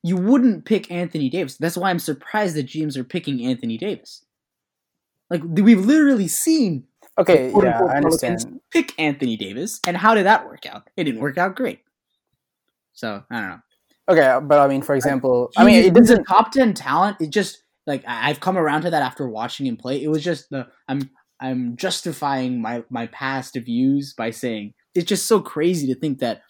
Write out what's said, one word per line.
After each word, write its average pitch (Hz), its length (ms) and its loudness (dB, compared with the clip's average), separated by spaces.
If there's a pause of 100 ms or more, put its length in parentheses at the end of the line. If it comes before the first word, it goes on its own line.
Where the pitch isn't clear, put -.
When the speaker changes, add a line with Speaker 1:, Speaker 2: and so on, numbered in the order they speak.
Speaker 1:
you 180 120 0
wouldn't 220 480 2
pick 202 280 -2
Anthony 170 360 -4
Davis. 160 280 -6
That's 165 200 -4
why 190 140 -2
I'm 175 80 -2
surprised 175 560 -4
that 151 80 -4
G 156 220 -8
Ms 139 120 -6
are 127 60 -6
picking 139 420 -6
Anthony 120 320 -4
Davis. - 480 -10 (1040)
Like, 170 140 -4
th-, 170 220 0
we've 202 200 6
literally 269 440 4
seen 233 560 0 (340)
Speaker 2:
Okay, 160 280 4
Speaker 1:
the 127 40 -4
quote - 140 4
Speaker 2:
yeah, 123 80 2
Speaker 1:
unquote 120 180 0
Speaker 2:
I 131 100 0
Speaker 1:
Pelicans 160 440 0
Speaker 2:
understand. - 160 -16 (100)
Speaker 1:
pick - 300 -2
Anthony 139 360 -2
Davis, 107 480 -10
and 175 120 -4
how 214 180 4
did 196 120 2
that 214 200 4
work - 200 -20
out? - 300 -18
It 180 80 -4
didn't 117 160 -4
work 139 160 -4
out 185 200 -2
great. - 240 -6 (1120)
So, 104 380 -10
I 117 100 -6
don't 95 100 -8
know. 85 100 -18 (480)
Speaker 2:
Okay, 143 380 4
but, 147 140 6
I 139 80 6
mean, 135 140 -2
for 143 120 -2
example, 127 600 0
Speaker 1:
He 156 80 0
Speaker 2:
I - 20 10
mean, 226 200 8
it 180 120 6
Speaker 1:
he's 240 140 10
a 226 80 8
Speaker 2:
doesn't 156 60 -2
Speaker 1:
top 208 280 2
ten 247 220 2
talent. 180 460 -2
It 151 100 -4
just, - 320 -4 (240)
like, 139 200 -6
I, 120 240 -2
I've 139 100 -6
come 190 160 -2
around 156 260 0
to 175 80 -4
that 151 120 0
after 127 260 -6
watching 117 380 -8
him 117 100 -4
play. 131 260 -6
It 151 60 -6
was 156 140 -2
just 170 280 -6
the, 135 180 -10 (200)
I'm, 135 220 -6 (300)
I'm 127 360 -6
justifying 139 840 -6
my, 117 300 -8
my 117 180 -8
past 135 480 -8
views 131 560 -2
by 113 180 -6
saying 110 440 -8 (200)
it's 170 140 -2
just - 180 -4
so 220 140 2
crazy 165 520 -2
to 127 60 -6
think 143 220 -6
that 117 300 -6